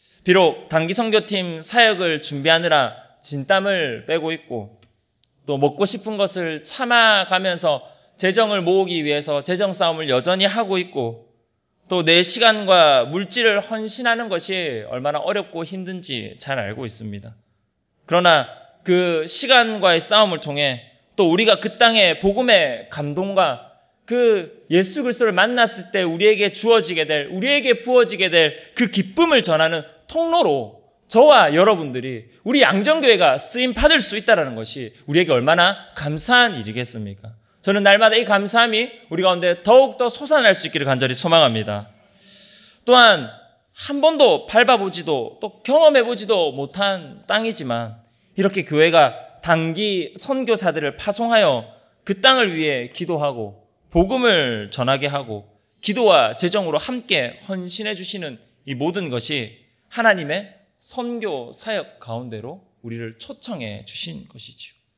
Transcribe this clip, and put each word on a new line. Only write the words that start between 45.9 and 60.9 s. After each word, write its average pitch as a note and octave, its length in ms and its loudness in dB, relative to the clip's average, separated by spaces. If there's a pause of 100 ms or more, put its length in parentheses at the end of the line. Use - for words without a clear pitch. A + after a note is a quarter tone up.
못한 D#3+ 760 -8
땅이지만 C3 680 -4 (400)
이렇게 G3 280 -2
교회가 D#3 800 2
단기 E3+ 720 -2
선교사들을 F#3+ 800 -4
파송하여 G3+ 680 0 (380)
그 G3 160 -6
땅을 A#3+ 360 2
위해 C#3 360 -4
기도하고 C#3+ 720 -6 (240)
복음을 E3+ 800 0
전하게 C3+ 380 -2
하고 A#2+ 400 -10 (320)
기도와 F3+ 560 4
재정으로 F3 420 -2
함께 E3+ 680 -4
헌신해 F#3+ 460 -8
주시는 F3 440 -12 (260)
이 C#3 100 -10
모든 E3 340 -4
것이 B2 500 -8 (300)
하나님의 G3 640 -2 (240)
선교 G#3+ 760 -10